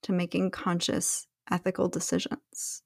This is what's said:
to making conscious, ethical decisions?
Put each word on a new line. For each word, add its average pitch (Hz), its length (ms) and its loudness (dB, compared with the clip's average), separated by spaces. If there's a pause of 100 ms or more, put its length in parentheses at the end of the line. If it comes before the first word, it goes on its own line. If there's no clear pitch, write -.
to - 100 -2
making 180 380 2
conscious, - 760 0 (240)
ethical 185 380 2
decisions? - 960 -4